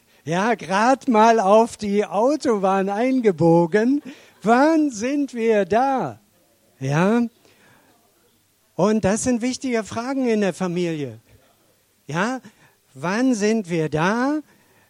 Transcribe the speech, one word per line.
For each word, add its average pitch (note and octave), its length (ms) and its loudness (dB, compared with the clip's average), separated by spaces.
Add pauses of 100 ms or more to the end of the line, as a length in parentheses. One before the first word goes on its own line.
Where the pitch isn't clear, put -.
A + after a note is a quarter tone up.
(240)
Ja, F#3+ 300 -2
grad G#3 540 0
mal A3+ 320 4
auf A3 380 4
die G3+ 280 -2
Autobahn G3 840 0
eingebogen. G#3 1120 2 (400)
Wann D4 480 2
sind B3+ 420 -4
wir A3+ 320 0
da? G#3+ 540 -2 (600)
Ja. F3+ 440 0 (1500)
Und G#3 280 0
das G3+ 200 0
sind B3 180 -2
wichtige B3 420 -4
Fragen B3+ 440 -6
in A3 140 0
der F#3 120 -2
Familie. E3 640 -6 (840)
Ja, G#3+ 340 -4 (540)
wann G#3 400 -2
sind G#3 360 -2
wir D#3+ 200 -2
da? A#3 520 0 (480)